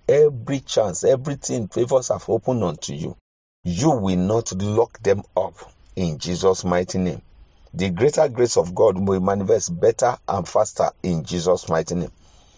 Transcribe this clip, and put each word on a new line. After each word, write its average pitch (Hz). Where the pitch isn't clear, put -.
every 139
chance, 107
everything 131
favors 123
have -
opened 113
unto 78
you, 73
you 90
will 95
not 104
lock 107
them 98
up 92
in 85
Jesus' 90
mighty 90
name. 90
The 95
greater 135
grace 120
of 87
God 98
will 98
manifest 98
better 117
and 85
faster 104
in 85
Jesus' 87
mighty 80
name. 87